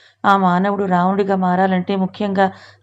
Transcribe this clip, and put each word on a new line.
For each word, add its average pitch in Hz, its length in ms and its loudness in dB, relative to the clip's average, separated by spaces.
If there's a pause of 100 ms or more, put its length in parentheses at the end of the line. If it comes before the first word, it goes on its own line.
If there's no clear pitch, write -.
(240)
"ఆ 202 120 4
మానవుడు 196 480 0
రావణుడిగా 190 520 0
మారాలంటే 185 600 0
ముఖ్యంగా 190 500 -2 (360)